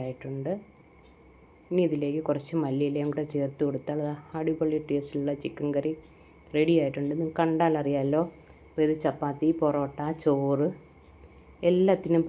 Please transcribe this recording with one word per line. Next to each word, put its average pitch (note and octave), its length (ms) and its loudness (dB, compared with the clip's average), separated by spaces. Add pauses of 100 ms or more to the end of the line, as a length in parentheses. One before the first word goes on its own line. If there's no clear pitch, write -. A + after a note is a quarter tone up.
ആയിട്ടുണ്ട്. C3+ 500 -6 (1200)
ഇനി F3+ 180 2
ഇതിലേക്ക് D3 400 -2
കുറച്ച് C#3+ 260 -2 (100)
മല്ലിയിലയും C#3+ 480 0
കൂടെ D3+ 120 -2 (100)
ചേർത്ത് C#3 320 -2
കൊടുത്താൽ D3 400 -4
ദാ D3 80 -4 (240)
അടിപൊളി D#3 400 0 (100)
ടേസ്റ്റുള്ള C#3+ 460 -2 (100)
ചിക്കൻ - 320 -4
കറി D3 160 -2 (640)
റെഡി D#3 260 4
ആയിട്ടുണ്ട്. C#3+ 360 -2
നിങ്ങൾക്ക് D#3+ 240 -4
കണ്ടാൽ D#3+ 400 4
അറിയാമല്ലോ. C#3 400 2 (480)
അപ്പോൾ D#3 160 0
ഇത് D#3 80 2 (100)
ചപ്പാത്തി, C#3+ 440 0 (120)
പൊറോട്ട, C#3+ 400 0 (240)
ചോറ് C#3 440 2 (1000)
എല്ലാത്തിനും F3+ 580 4